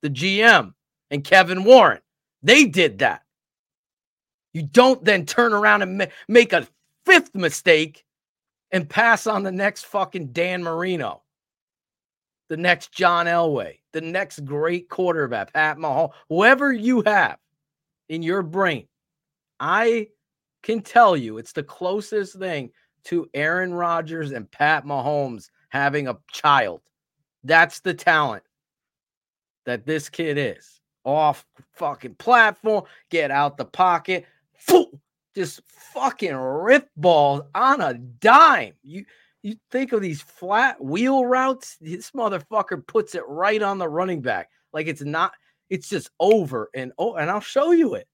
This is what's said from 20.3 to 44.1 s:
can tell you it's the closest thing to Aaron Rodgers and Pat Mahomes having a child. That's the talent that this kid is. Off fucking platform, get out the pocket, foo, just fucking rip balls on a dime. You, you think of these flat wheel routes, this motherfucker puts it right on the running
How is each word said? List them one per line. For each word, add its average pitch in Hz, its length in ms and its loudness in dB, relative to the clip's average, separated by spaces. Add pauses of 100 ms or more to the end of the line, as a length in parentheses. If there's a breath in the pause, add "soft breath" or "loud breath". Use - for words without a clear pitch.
can 220 180 -4
tell 208 360 4
you 110 200 -8
it's 113 160 -18
the 151 100 -8
closest 190 760 -8
thing 160 320 -8 (340)
to 165 280 -4
Aaron 175 400 -4
Rodgers 165 580 -6
and 113 180 -12
Pat 147 360 0
Mahomes 139 640 -6 (200)
having 139 380 -2
a 117 100 -8 (140)
child. 127 500 0 (600)
That's 165 380 2
the 180 120 -4
talent 147 500 -2 (1200)
that 120 200 -8
this 151 240 -6
kid 156 280 -6
is. 123 420 -8 (240)
Off 147 420 -2 (280)
fucking 135 420 -10
platform, 220 680 0 (260 soft breath)
get 151 220 -2
out 143 260 -2
the 123 80 -8
pocket, 180 600 -2 (320 soft breath)
foo, 349 300 4 (480)
just 185 320 -8
fucking 226 680 -8
rip 156 640 2
balls 147 460 4 (100)
on 262 260 2
a 147 140 -2
dime. 202 880 4
You, 165 240 -18 (380 soft breath)
you 208 120 -10 (140)
think 254 240 -4
of 214 80 0
these 165 200 -8
flat 214 600 -4
wheel 247 420 0
routes, 254 540 -2
this 170 320 -14
motherfucker 196 760 -6
puts 214 260 -4
it 170 140 -8
right 190 340 -2
on 196 160 -4
the 180 100 -6
running 165 340 -6